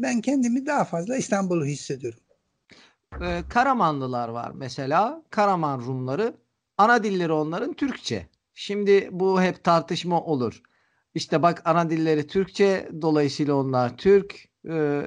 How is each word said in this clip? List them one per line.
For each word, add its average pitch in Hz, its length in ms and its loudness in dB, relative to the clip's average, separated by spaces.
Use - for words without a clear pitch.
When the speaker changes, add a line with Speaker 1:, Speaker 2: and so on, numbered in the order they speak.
Speaker 1:
ben 247 200 0
kendimi 262 440 0
daha 285 180 0
fazla 185 340 -4
İstanbul'u 180 480 0
hissediyorum. 135 540 -8
Speaker 2:
E, 175 280 -4
Karamanlılar 151 800 0
var 117 260 -8
mesela. 151 720 -2
Karaman 170 500 0
Rumları. 131 540 -4
Ana 226 260 6
dilleri 185 280 -2
onların 160 420 -2
Türkçe. 120 540 -6
Şimdi 202 580 2
bu 185 300 2
hep 180 220 0
tartışma 170 580 2
olur. 127 400 -2
İşte 156 260 0
bak 170 240 2
ana 165 240 2
dilleri 160 380 0
Türkçe, 190 640 0
dolayısıyla 147 540 2
onlar 127 420 0
Türk, 196 520 2
e, 151 380 -2